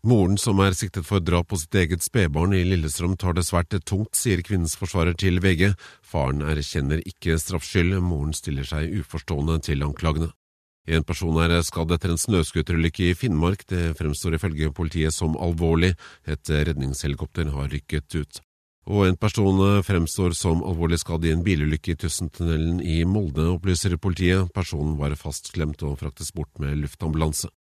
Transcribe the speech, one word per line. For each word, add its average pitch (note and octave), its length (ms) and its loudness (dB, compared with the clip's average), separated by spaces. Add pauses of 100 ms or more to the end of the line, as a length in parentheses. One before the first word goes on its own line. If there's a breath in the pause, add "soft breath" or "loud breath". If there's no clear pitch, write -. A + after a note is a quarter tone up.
Moren G2+ 320 6
som G2+ 240 0
er G2 160 6
siktet F#2 320 -6
for G2 160 2
drap F2 240 2
på G2 80 -4
sitt D#2+ 240 -6
eget F2 240 0
spedbarn E2+ 480 2
i F#2+ 160 4
Lillestrøm F2 480 0
tar F#2 220 -2
det F2 80 0
svært E2+ 260 0 (160)
tungt, G#2 240 -2
sier F2+ 320 0
kvinnens F2 320 0
forsvarer E2+ 400 0
til F2+ 240 2
V F#2 160 4
G. F#2 140 4 (340 loud breath)
Faren C#2 400 -2
erkjenner D2+ 640 -2
ikke D#2+ 320 0
straffskyld. F2+ 640 0
Moren D#2 320 -2
stiller C2+ 320 -6
seg D#2 320 -4
uforstående D#2 640 -2
til C#2+ 220 0
anklagene. D#2 420 0 (560)
En D#2+ 240 0
person E2 320 0
er E2+ 240 4
skadd E2+ 320 -2
etter E2+ 160 -2
en E2+ 80 -2
snøscooterulykke E2+ 880 0
i F2 80 2
Finnmark. F2 480 0
Det E2+ 320 -2
fremstår D#2+ 400 -2
ifølge D#2 400 -2
politiet D#2+ 400 0
som D#2+ 240 -2
alvorlig. E2+ 540 2 (340 loud breath)
Et D#2 240 -4 (160)
redningshelikopter C#2+ 880 -4
har C#2 160 -4
rykket D2 480 -6
ut. - 240 -12 (400)
Og G2+ 240 2
en F#2 80 2
person G2 480 2 (240)
fremstår F2 480 0
som E2 240 0
alvorlig E2 400 0
skadd E2 240 -4
i D#2+ 80 4
en E2+ 160 2
bilulykke D2+ 460 0
i - 20 -6
Tyssentunnelen E2 880 -2
i E2 240 0
Molde, E2 480 0
opplyser F2 400 0
politiet. F#2 560 2
Personen D2+ 480 -2
var D2 160 -2
fastklemt D2+ 720 -6
og C#2+ 160 -6
fraktes D2+ 320 -10
bort D2+ 240 -8
med C#2+ 240 -4
luftambulanse. D#2 640 -4 (120)